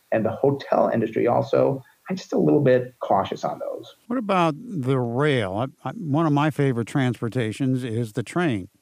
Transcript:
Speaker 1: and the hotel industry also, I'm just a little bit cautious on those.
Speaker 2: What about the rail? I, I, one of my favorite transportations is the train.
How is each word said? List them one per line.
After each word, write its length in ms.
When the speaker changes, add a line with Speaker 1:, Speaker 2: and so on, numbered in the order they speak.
Speaker 1:
and 140
the 60
hotel 600
industry 360
also, 560
I'm 60
just 180
a 60
little 220
bit 400
cautious 420
on 160
those. 360
Speaker 2:
What 100
about 400
the 400
rail? 580
I, 340
I, 20
one 340
of 80
my 160
favorite 380
transportations 960
is 300
the 100
train. 460